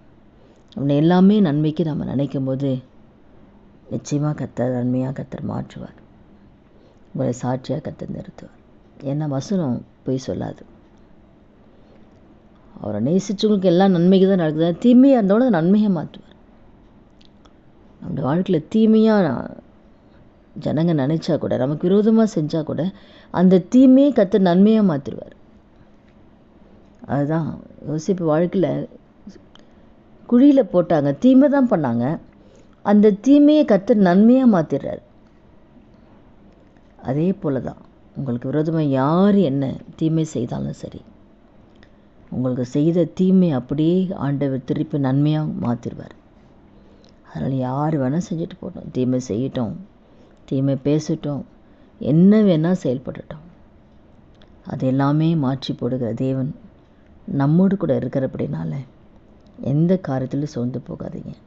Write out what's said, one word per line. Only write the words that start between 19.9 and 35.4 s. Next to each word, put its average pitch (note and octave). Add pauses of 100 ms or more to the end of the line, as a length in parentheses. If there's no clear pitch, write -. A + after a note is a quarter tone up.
ஜனங்க D3
நினைச்சா D3+
கூட, -
நமக்கு D3
விரோதமா G#3+ (100)
செஞ்சா D#3
கூட, C3 (520)
அந்த F#3 (120)
தீமையை C4+
கர்த்தர் G3
நன்மையா G#3
மாத்துவார். - (1700)
அதுதான் C#3+ (400)
யோசேப்பு E3
வாழ்க்கையில E3+ (1600)
குழியில C4+ (120)
போட்டாங்க, D#3+
தீமை C4
தான் B3+
பண்ணாங்க. B2 (800)
அந்த G#3
தீமையை D4
கர்த்தர் G#3
நன்மையா A3+
மாத்திடுறார். F#3 (2000)